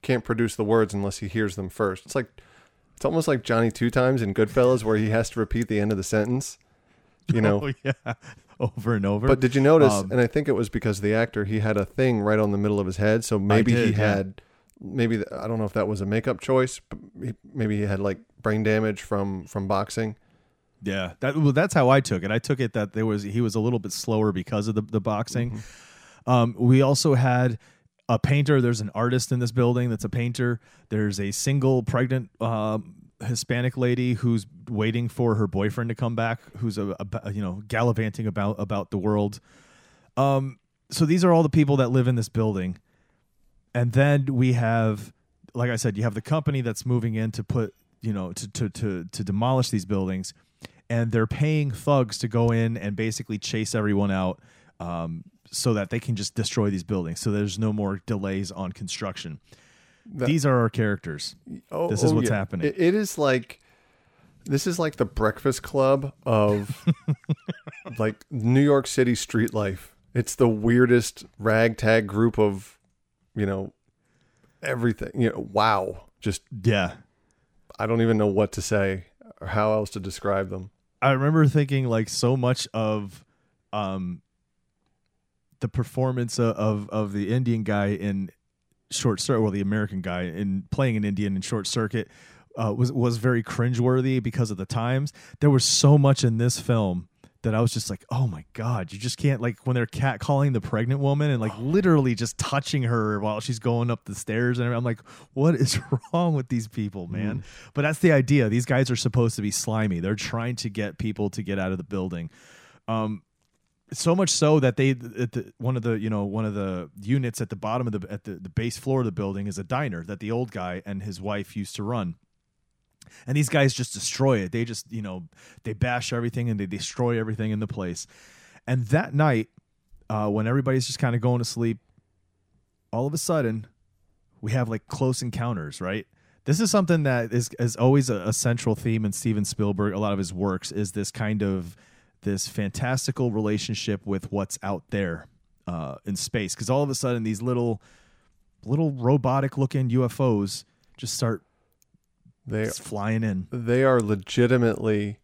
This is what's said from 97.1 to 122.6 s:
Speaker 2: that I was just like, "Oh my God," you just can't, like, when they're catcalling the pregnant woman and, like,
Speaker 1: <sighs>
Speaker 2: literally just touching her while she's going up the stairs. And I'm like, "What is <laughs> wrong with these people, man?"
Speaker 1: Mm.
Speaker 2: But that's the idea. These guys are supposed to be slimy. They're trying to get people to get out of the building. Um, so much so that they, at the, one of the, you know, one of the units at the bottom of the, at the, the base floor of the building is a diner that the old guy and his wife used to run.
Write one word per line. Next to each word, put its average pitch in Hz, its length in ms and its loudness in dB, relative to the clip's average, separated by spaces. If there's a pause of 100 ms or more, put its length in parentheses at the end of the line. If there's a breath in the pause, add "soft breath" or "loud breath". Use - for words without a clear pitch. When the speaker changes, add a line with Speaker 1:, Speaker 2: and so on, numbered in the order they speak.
Speaker 2:
that - 120 -2
I 110 60 2
was 117 120 2
just - 180 -6
like, 95 200 -10
"Oh 127 180 0
my 78 240 -8
God," 110 400 -4
you 98 60 -14
just 120 200 -6
can't, 139 220 0
like, 120 260 -4
when 127 80 0
they're 120 120 2
catcalling 135 640 0
the 117 80 0
pregnant 120 400 -2
woman 143 300 2
and, 127 100 0
like, 110 140 -2
Speaker 1:
<sighs> 104 60 -12
Speaker 2:
literally 147 540 4
just 113 240 -6
touching 139 460 -2
her 110 360 0
while 107 200 -2
she's 117 180 -6
going 120 320 0
up 117 140 -4
the 101 100 -10
stairs. 120 440 0
And 120 140 -2
I'm 120 120 -2
like, 117 160 -2 (320 loud breath)
"What 151 220 4
is 131 240 2 (180)
<laughs> - 160 -8
wrong 170 220 0
with 131 140 -2
these 113 200 -4
people, 101 380 -6
man?" 104 320 -4
Speaker 1:
Mm. 101 40 -10 (320 loud breath)
Speaker 2:
But 143 80 0
that's 147 180 0
the 170 120 6
idea. 135 360 4
These 120 180 0
guys 131 240 2
are 120 60 0
supposed 117 400 2
to 107 60 -4
be 101 80 -2
slimy. 110 500 -2
They're 95 140 0
trying 117 420 -6
to 117 120 -6
get 101 300 -6
people 104 320 -4
to 98 120 -10
get 98 160 -4
out 95 140 -2
of 92 60 -4
the 90 60 -8
building. 90 460 -6 (560 soft breath)
Um, 110 360 -4 (720)
so 165 220 0
much 185 160 2
so 151 300 4
that 127 160 2
they, 135 140 4
at 120 420 -4
the, - 260 -8
one 127 180 -2
of 117 60 -4
the, 117 160 0
you 107 100 -4
know, 104 160 -2
one 107 220 -4
of 104 80 -4
the 92 360 -6 (100)
units 120 420 -2
at 104 80 -8
the 107 60 -8
bottom 113 300 -4
of 113 60 -4
the, 92 180 -6
at 104 140 -10
the, 95 120 -8
the 92 120 -14
base 120 300 -4
floor 135 220 -2
of 123 40 0
the 110 80 -2
building 98 340 -4
is 95 120 -8
a 95 60 -8
diner 120 400 -4
that 95 160 -10
the 107 100 -6
old 117 200 -4
guy 90 360 -8
and 98 160 -8
his 95 180 -10
wife 101 360 -6
used 101 200 -10
to 107 60 -8
run. 101 320 -4 (1120 loud breath)